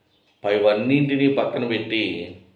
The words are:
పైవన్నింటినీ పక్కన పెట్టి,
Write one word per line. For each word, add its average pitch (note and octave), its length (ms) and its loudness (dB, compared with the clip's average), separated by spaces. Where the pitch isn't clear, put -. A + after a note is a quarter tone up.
పైవన్నింటినీ B2+ 880 2
పక్కన B2 340 -2
పెట్టి, G#2 680 -4